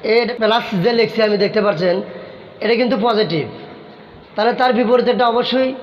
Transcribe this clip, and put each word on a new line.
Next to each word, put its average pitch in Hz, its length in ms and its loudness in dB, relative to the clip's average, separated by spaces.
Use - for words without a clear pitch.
এর 233 140 2
প্লাস 220 260 2
যে 240 140 2
লিখছি 220 280 0
আমি, 208 180 0
দেখতে 202 220 0
পাচ্ছেন, 180 280 2
এটা 220 180 0
কিন্তু 247 160 2
পজিটিভ, 185 380 0
তাহলে 226 260 2
তার 254 180 4
বিপরীতে 240 360 2
এটা 220 180 2
অবশ্যই 240 360 0